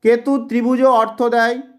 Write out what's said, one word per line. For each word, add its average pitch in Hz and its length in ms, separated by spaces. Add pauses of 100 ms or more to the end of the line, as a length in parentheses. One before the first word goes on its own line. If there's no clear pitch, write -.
কেতু 233 460
ত্রিভুজও 247 420
অর্থ 220 320
দেয় 240 380 (180)